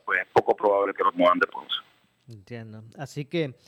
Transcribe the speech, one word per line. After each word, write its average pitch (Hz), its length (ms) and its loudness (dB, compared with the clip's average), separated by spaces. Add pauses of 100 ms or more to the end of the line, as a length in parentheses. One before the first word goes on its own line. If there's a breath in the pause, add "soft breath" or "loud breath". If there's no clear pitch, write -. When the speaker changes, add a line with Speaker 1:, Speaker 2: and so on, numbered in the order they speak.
Speaker 1:
pues, 92 160 0
es - 100 -8
poco 113 240 4
probable 98 380 2
que 95 100 -4
los 92 120 0
muevan 87 240 4
de - 80 0
Ponce. - 280 -10 (540)
Speaker 2:
Entiendo. 110 540 -16 (140)
Así 147 280 -10
que 151 300 -4 (120 soft breath)